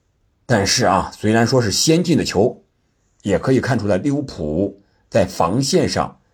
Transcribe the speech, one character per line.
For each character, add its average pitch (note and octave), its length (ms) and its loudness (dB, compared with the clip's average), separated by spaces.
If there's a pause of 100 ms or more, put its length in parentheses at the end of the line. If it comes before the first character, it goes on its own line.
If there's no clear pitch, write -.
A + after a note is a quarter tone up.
(460)
但 G2+ 200 2
是 A#2 200 0
啊， F2+ 300 2
虽 G#2 160 -2
然 A#2 140 4
说 B2 160 2
是 G#2 100 -4
先 D#3+ 320 2
进 D#3+ 140 2
的 F#2+ 80 0
球， - 380 0 (580)
也 - 160 0
可 - 140 -2
以 B2+ 100 4
看 B2 160 -2
出 G2+ 100 -4
来 F#2+ 100 2
利 C#3+ 120 -2
物 C#3+ 120 -2
浦 F2 600 -4 (280)
在 G2 160 2
防 F#2+ 360 -2
线 C#3 260 0
上， - 320 -4 (140)